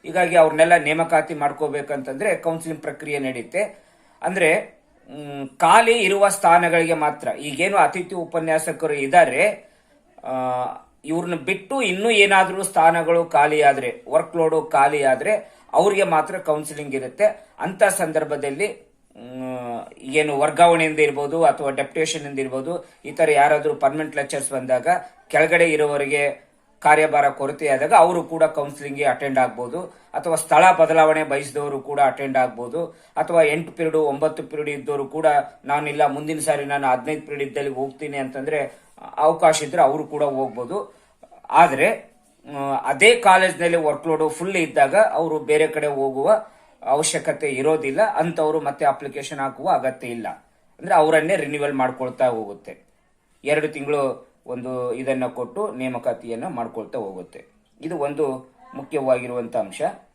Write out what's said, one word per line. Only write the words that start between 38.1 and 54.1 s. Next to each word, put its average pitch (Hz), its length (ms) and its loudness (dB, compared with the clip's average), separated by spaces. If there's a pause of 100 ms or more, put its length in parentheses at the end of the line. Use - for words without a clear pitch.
ಅಂತಂದ್ರೆ 135 560 -6 (440)
ಅವಕಾಶ 160 460 4
ಇದ್ರೆ 156 180 -2
ಅವರು 147 220 2
ಕೂಡ 147 200 -4
ಹೋಗ್ಬೋದು. 131 800 -6 (480)
ಆದ್ರೆ, 156 600 2 (440)
ಆ, 139 200 -4 (100)
ಅದೇ 190 300 6
ಕಾಲೇಜ್ನಲ್ಲಿ 185 600 4
ವರ್ಕ್‌ಲೋಡ್ 156 560 0
ಫುಲ್ 185 220 -6
ಇದ್ದಾಗ 147 400 2
ಅವರು 156 440 2
ಬೇರೆ 151 280 2
ಕಡೆ 151 200 -4
ಹೋಗುವ 139 580 0 (380)
ಅವಶ್ಯಕತೆ 147 640 -2
ಇರೋದಿಲ್ಲ, 143 520 0
ಅಂಥವ್ರು 160 600 0
ಮತ್ತೆ 143 240 -4
ಅಪ್ಲಿಕೇಶನ್ 139 540 -4
ಹಾಕುವ 135 300 -6
ಅಗತ್ಯ 131 380 -2
ಇಲ್ಲ. 117 200 -8 (520)
ಅಂದ್ರೆ 185 160 -2
ಅವರನ್ನೇ 160 400 4
ರಿನ್ಯೂವಲ್ 143 380 -4
ಮಾಡ್ಕೊಳ್ತಾ 127 520 -4
ಹೋಗುತ್ತೆ, 104 520 -6 (640)
ಎರಡು 151 240 0
ತಿಂಗಳು 143 600 -4 (180)